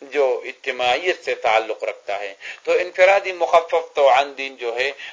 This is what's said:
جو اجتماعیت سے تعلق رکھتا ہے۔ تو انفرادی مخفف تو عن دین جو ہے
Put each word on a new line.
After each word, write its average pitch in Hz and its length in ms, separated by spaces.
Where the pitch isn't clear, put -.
جو 135 440
اجتماعیت 131 800
سے 123 100
تعلق 110 480
رکھتا 101 360
ہے۔ 98 140
تو 247 80
انفرادی 185 600
مخفف 165 640
تو 143 140
عن 139 280
دین 135 180
جو 120 200
ہے 135 160